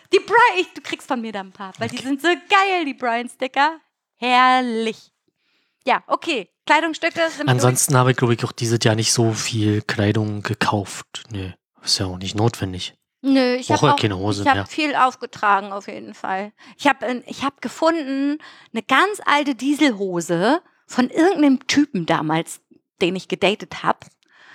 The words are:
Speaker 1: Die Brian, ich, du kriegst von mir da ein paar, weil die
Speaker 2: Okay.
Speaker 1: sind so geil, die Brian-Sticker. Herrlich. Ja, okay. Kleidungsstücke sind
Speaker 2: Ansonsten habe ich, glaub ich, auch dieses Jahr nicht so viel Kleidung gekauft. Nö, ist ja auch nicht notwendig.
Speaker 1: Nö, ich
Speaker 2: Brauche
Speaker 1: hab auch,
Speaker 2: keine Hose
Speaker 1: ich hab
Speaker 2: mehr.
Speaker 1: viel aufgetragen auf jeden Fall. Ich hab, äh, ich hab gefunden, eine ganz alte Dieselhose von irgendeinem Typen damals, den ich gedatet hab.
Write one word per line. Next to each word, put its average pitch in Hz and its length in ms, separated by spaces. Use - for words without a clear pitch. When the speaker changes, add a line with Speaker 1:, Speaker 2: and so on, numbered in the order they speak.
Speaker 1:
Die 392 60
Brian, 440 420
ich, - 120
du 285 80
kriegst - 260
von 254 140
mir 220 120
da 202 80
ein 190 100
paar, 190 260
weil 226 120
die - 80
Speaker 2:
Okay. 240 100
Speaker 1:
sind 277 140
so 320 80
geil, 370 560
die 262 100
Brian-Sticker. 254 840
Herrlich. 247 960
Ja, 233 220
okay. 240 420
Kleidungsstücke 320 640
sind 294 180
Speaker 2:
Ansonsten 127 480
habe 127 160
ich, 123 60
glaub 120 140
ich, 117 120
auch - 80
dieses 117 320
Jahr 110 120
nicht 113 180
so 113 200
viel 107 500
Kleidung 107 580
gekauft. - 880
Nö, 95 220
ist - 160
ja 98 80
auch 92 100
nicht 92 180
notwendig. 104 600
Speaker 1:
Nö, 262 320
ich 247 140
Speaker 2:
Brauche 196 220
Speaker 1:
hab - 80
auch, - 40
Speaker 2:
keine 101 160
Hose 101 240
Speaker 1:
ich 101 60
hab 269 80
Speaker 2:
mehr. 98 100
Speaker 1:
viel 294 300
aufgetragen 208 760
auf 196 160
jeden 214 280
Fall. 196 380
Ich - 100
hab, 269 160
äh, 240 240
ich - 160
hab - 180
gefunden, 285 760
eine 226 80
ganz 370 440
alte 285 280
Dieselhose 202 1120
von 254 240
irgendeinem 302 560
Typen 202 400
damals, 160 540
den 185 160
ich 185 120
gedatet 190 560
hab. - 220